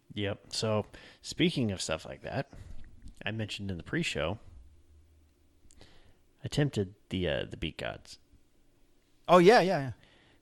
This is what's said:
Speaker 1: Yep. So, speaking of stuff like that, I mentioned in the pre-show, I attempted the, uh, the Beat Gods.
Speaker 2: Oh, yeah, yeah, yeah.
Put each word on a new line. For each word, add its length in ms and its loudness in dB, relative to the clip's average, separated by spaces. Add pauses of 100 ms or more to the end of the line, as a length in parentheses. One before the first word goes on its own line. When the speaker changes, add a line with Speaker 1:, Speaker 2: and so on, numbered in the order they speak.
(140)
Speaker 1:
Yep. 340 -4
So, 380 0 (360)
speaking 480 0
of 100 -4
stuff 240 -4
like 180 -14
that, 280 -6 (760)
I 60 -6
mentioned 400 -6
in 60 -4
the 80 -10
pre-show, 560 -2 (1400)
I 40 -20 (600)
attempted 480 0 (160)
the, 180 -2
uh, 200 -2
the 80 -14
Beat 220 -8
Gods. 400 -10 (1120)
Speaker 2:
Oh, 80 10
yeah, 220 10
yeah, 180 2
yeah. 140 -4 (500)